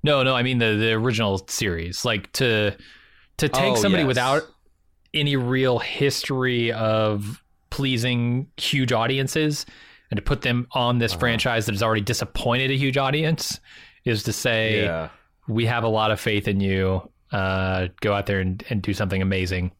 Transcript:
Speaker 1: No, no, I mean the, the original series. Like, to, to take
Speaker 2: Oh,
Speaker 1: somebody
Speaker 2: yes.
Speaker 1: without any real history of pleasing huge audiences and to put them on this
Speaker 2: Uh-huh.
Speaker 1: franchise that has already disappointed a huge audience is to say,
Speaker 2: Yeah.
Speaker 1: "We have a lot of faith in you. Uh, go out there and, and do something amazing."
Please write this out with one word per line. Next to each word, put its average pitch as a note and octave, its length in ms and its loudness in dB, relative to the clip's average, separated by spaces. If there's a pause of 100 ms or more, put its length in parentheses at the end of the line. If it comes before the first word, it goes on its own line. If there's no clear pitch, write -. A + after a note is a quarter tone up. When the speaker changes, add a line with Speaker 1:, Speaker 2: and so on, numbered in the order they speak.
Speaker 1:
No, C#3+ 200 4
no, C3 120 2
I A#2+ 80 2
mean B2+ 160 2
the, A2 160 4
the A2+ 180 2
original A2 540 0
series. F2 580 -4
Like, A2 280 -2
to, G#2+ 420 2 (640)
to D3+ 120 0
take G3 240 2
Speaker 2:
Oh, - 20 2
Speaker 1:
somebody F#3+ 280 2
Speaker 2:
yes. C3+ 40 2
Speaker 1:
without C3 360 0 (680)
any D3 220 0
real B2+ 440 2
history B2+ 920 -2
of A2 720 -2 (280)
pleasing B2 760 -2 (100)
huge C3 340 0
audiences C3+ 720 0 (460)
and G#2+ 60 -4
to - 40 -4
put - 200 -2
them B2 300 0
on B2 280 2
this A2+ 140 2
Speaker 2:
Uh-huh. F2 60 -6
Speaker 1:
franchise A#2 460 0
that A2 80 -2
has G2+ 100 -2
already A2 180 2
disappointed A#2+ 680 -2
a C3+ 40 0
huge C3+ 220 0
audience D3+ 640 0 (460)
is A2 180 0
to A2 100 -2
say, A2 500 2
Speaker 2:
Yeah. E2 260 -4 (380)
Speaker 1:
"We A2+ 180 0
have A#2 180 0
a A2+ 60 2
lot A2 220 2
of G#2 80 0
faith G#2 280 0
in G2 140 0
you. F#2+ 480 0 (220)
Uh, F#2+ 560 0 (140)
go G#2 120 0
out G2+ 120 -2
there G2 140 0
and, F#2 300 -2
and G#2+ 120 -2
do G2+ 120 -4
something F#2+ 280 -2
amazing." F#2 580 -2